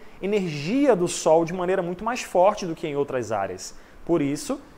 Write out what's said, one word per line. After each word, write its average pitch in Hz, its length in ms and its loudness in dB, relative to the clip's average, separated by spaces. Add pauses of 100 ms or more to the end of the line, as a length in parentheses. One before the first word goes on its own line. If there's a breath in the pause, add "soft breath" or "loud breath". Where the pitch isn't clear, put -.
(220 loud breath)
energia 196 720 2
do 175 120 2
Sol 165 380 4
de 165 80 -6
maneira 185 280 0
muito 175 220 -6
mais 233 200 -6
forte 202 420 4
do 165 80 -6
que 160 140 -8
em 143 80 -6
outras 131 360 -2
áreas. 98 440 -4 (300 soft breath)
Por 165 160 2
isso 147 380 -4 (180)